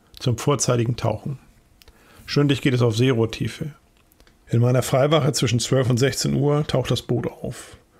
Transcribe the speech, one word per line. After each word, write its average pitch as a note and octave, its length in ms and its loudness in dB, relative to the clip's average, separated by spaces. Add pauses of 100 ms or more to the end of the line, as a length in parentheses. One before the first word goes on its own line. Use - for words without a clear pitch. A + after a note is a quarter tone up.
(200)
zum A#2+ 180 -2
vorzeitigen B2 600 0
Tauchen. A#2 420 -6 (840)
Stündlich C#3+ 360 0
geht C3+ 120 2
es B2 80 2
auf A#2 140 2
Seerohrtiefe. A#2+ 800 -2 (720)
In A#2 140 2
meiner B2 200 2
Freiwache C#3+ 520 2
zwischen A#2+ 260 0
zwölf C3 300 0
und B2+ 80 2
sechzehn C#3 380 0
Uhr D3 300 0
taucht C3 240 -2
das B2 120 0
Boot - 260 -4
auf. - 480 -14 (240)